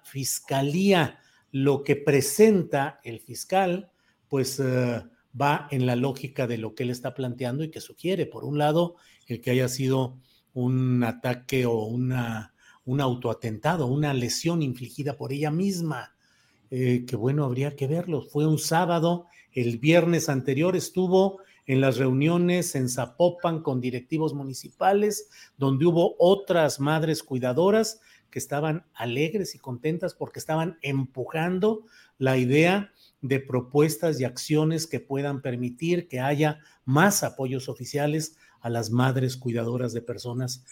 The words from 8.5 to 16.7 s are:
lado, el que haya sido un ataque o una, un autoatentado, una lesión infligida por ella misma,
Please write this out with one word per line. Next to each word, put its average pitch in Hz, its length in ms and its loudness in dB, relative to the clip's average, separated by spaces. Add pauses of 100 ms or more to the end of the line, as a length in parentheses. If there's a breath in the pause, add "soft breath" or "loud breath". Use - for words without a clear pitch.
lado, 156 380 2 (320 soft breath)
el 117 140 -8
que 127 100 -2
haya 127 160 2
sido 131 500 -2 (360 soft breath)
un 127 500 0
ataque 123 600 -2
o 117 180 0
una, 120 720 -4 (320 soft breath)
un 135 160 -2
autoatentado, 123 840 -2
una 143 260 0
lesión 156 480 -2
infligida 127 560 -6
por 127 160 -8
ella 147 180 -2
misma, 165 640 -4 (560)